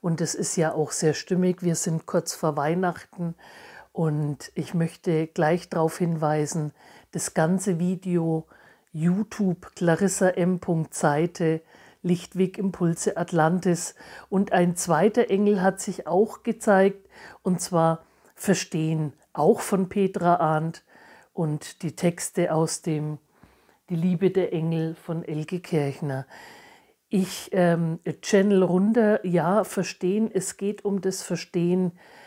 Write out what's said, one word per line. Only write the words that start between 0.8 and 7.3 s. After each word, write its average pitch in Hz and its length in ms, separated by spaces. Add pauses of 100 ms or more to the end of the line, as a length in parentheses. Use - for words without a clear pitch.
sehr 156 220
stimmig. 180 500
Wir 170 120
sind 165 300
kurz - 280
vor 156 220
Weihnachten 170 800 (560)
und 151 640
ich - 200
möchte 160 540
gleich 170 420
darauf 160 280
hinweisen, 156 760 (400)
das - 220